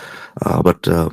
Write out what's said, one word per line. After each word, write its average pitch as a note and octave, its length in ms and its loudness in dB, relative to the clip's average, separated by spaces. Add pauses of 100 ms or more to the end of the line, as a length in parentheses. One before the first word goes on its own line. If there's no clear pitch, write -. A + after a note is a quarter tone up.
(460)
আহ, - 160 0
but, F2 300 2
আহ, E2 220 2